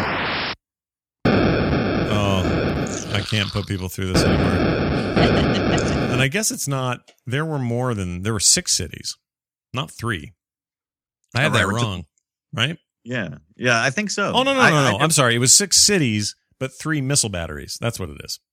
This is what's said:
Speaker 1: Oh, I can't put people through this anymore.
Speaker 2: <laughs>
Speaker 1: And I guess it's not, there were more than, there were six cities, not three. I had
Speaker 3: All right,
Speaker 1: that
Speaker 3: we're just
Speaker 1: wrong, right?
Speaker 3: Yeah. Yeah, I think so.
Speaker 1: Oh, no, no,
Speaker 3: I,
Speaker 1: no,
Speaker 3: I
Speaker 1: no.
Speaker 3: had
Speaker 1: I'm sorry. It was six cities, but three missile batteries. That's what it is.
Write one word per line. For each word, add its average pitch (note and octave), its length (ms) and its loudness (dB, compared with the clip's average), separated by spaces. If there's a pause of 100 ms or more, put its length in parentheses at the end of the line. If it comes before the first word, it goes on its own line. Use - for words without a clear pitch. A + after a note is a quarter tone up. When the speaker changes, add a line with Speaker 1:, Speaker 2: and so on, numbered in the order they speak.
(1300)
Speaker 1:
Oh, - 1900 0
I G#2 80 0
can't G2+ 300 -2
put G2+ 160 -4
people F#2 220 -4
through F#2 240 -4
this F2+ 100 4
anymore. - 560 2 (1120)
Speaker 2:
<laughs> - 60 0 (140)
Speaker 1:
And B2+ 80 2
I C3+ 60 4
guess G#3 240 -2
it's - 160 -6
not, C3 440 -4 (140)
there C3+ 180 -2
were D#3 140 -4
more A#2+ 380 0
than, F2+ 260 -4
there A2 120 -2
were G2+ 60 0
six - 320 2
cities, - 460 -6 (560)
not C3+ 160 -6
three. G2+ 440 -8 (1040)
I B2 60 2
had D3 60 2
Speaker 3:
All D3+ 60 2
right, A#2+ 80 4
Speaker 1:
that G2 60 4
Speaker 3:
we're G2+ 60 0
just A#2 120 0
Speaker 1:
wrong, F2+ 200 -6 (480)
right? D3+ 240 -2 (260)
Speaker 3:
Yeah. A#2 340 -6 (200)
Yeah, A#2 240 2
I C3+ 80 2
think G#3 220 -4
so. G3 200 -2
Speaker 1:
Oh, A#3+ 120 2
no, C#4 100 2
no, C4 60 2
Speaker 3:
I, D#3+ 100 6
Speaker 1:
no, D#3+ 60 4
Speaker 3:
I C3+ 160 4
Speaker 1:
no. G2 80 0
Speaker 3:
had C#3 40 2
Speaker 1:
I'm D#3+ 60 2
sorry. B2+ 240 4
It A#2 60 2
was B2 160 6
six G3+ 220 2
cities, A#2+ 580 2 (240)
but C3 120 -6
three D#3 300 -4
missile C3 280 0
batteries. D#2 520 -8
That's - 180 -4
what E2 120 -8
it - 120 -14
is. - 160 -10 (140)